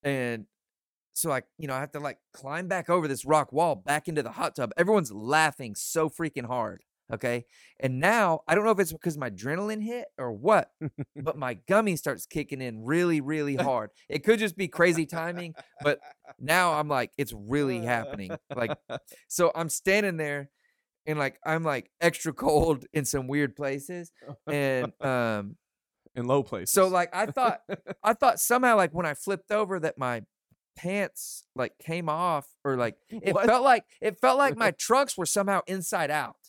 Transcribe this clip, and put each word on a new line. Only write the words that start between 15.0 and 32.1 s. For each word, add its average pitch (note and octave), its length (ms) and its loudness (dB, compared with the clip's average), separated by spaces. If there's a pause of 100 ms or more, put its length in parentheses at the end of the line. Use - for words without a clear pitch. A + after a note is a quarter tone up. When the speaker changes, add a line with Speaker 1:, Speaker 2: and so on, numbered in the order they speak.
Speaker 1:
timing, E3+ 480 -8 (260)
but D3 200 0 (380)
now E3+ 360 2
I'm D3+ 140 -2
like, B2+ 300 0
it's C#3 160 -4
really A#2+ 480 0
happening. A2+ 560 -4 (160)
Like, B2 200 -2 (140)
Speaker 2:
<laughs> - 400 -14
Speaker 1:
so F3 260 2
I'm D#3+ 160 -4
standing G3 480 0
there C#3+ 320 -6 (560)
and, D3+ 120 -2
like, C3+ 280 -4
I'm, D#3+ 180 0
like, C#3+ 360 -2
extra E3+ 340 0
cold D3 580 2
in D3 140 0
some C3 220 -2
weird C#3+ 280 0
places. D3 560 -8 (360)
And, C#3 520 0
Speaker 2:
<laughs> - 40 -10
Speaker 1:
um, A#2 520 -2 (600)
Speaker 2:
In A#2+ 100 -4
low C#3 160 4
places. F#2+ 300 -6
Speaker 1:
so, F#3+ 160 6
like, F3 260 0
I G3+ 120 0
thought, A#3+ 420 0
Speaker 2:
<laughs> - 340 -12
Speaker 1:
I G#3+ 120 4
thought - 260 2
somehow, B3 360 4
like, F3 160 4
when E3+ 140 -2
I D3 80 -2
flipped - 380 -6
over G3 280 0
that D#3 180 -4
my B2 260 -4 (520)
pants, - 800 -6
like, B2 240 -6
came E3 300 -6
off D#3 400 -2 (160)